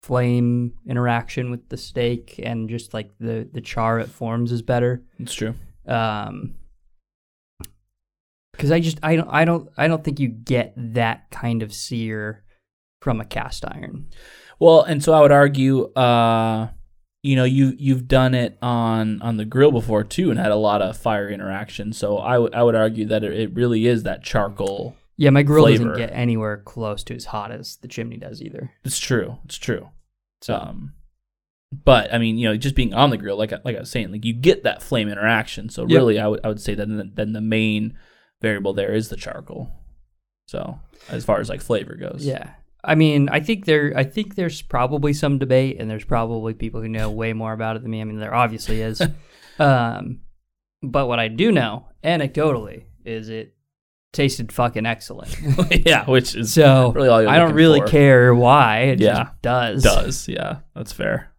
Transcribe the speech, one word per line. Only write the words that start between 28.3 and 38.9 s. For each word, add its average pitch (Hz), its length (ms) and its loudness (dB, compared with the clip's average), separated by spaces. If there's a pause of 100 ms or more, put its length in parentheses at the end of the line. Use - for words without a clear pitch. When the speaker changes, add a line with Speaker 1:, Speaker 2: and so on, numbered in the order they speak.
Speaker 1:
either. - 300 -14 (120)
Speaker 2:
It's 135 160 -6
true. - 460 -4
It's - 120 -16
true. - 320 -6 (520)
Speaker 1:
So. 113 140 -6
Speaker 2:
Um, - 380 -12 (880)
but, 120 300 4
I 117 40 0
mean, 113 200 0
you 117 100 -2
know, 107 80 0
just 135 200 -2
being 117 180 0
on 131 160 4
the 117 80 -4
grill, 101 200 -6
like 107 140 -2
I, 90 140 -10
like 120 100 -6
I - 60 -10
was 131 100 -16
saying, 104 200 -6
like, 107 120 -12
you 127 100 -2
get 127 300 2
that - 180 -2
flame 107 280 -4
interaction. 110 600 -2
So 113 120 -10
Speaker 1:
Yep. 113 100 -4
Speaker 2:
really, 113 280 6
I 110 80 -2
would, 107 160 -2
I 113 40 -2
would 107 140 -6
say 104 140 -6
that 101 120 -6
then, 101 260 -8
then 107 200 -4
the 107 80 -6
main 110 560 -2 (440)
variable 98 320 -4
there 101 200 -4